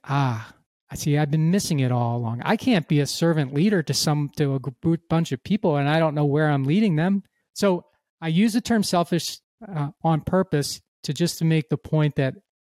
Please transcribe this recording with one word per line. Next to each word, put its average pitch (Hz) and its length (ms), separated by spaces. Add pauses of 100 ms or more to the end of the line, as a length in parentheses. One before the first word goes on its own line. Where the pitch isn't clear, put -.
"Ah, 131 480 (380)
I - 60
see, 147 240
I've 151 100
been 160 220
missing 180 300
it 127 100
all 120 260
along. 120 260
I 214 140
can't 214 300
be 147 120
a 139 60
servant 156 480
leader 175 300
to 135 100
some, 147 440
to 139 180
a 135 40
gr-, 143 360 (120)
bunch 165 240
of 135 120
people, 175 340
and 143 100
I 156 120
don't 156 160
know 147 100
where 151 240
I'm 143 140
leading 180 320
them." 190 260 (320)
So 185 320 (340)
I 165 100
use 196 240
the 226 80
term 226 200
selfish, 175 560 (340)
uh, 147 180 (140)
on 160 180
purpose 180 600 (220)
to 151 100
just 170 240
to 165 80
make 160 240
the 147 80
point 151 380
that 131 180 (420)